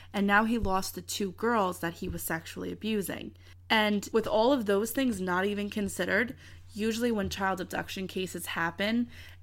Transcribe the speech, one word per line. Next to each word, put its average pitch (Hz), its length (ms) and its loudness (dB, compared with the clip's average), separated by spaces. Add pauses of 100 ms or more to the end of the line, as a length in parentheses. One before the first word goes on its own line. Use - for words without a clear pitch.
(120)
and 202 140 2
now 202 200 6
he 233 120 2
lost 190 380 0
the 185 60 -8
two 185 320 -4
girls 208 480 2
that 170 120 -2
he 180 160 -6
was 170 140 -6
sexually 175 480 -6
abusing. 202 640 -4 (360)
And 208 420 4
with 226 140 4
all 226 260 4
of 254 140 4
those 208 240 2
things 240 320 0
not 185 240 2
even 202 240 -2
considered, 196 640 0 (400)
usually 226 380 0
when 196 180 0
child 190 320 0
abduction 180 460 -6
cases 180 400 -6
happen 202 640 0 (340)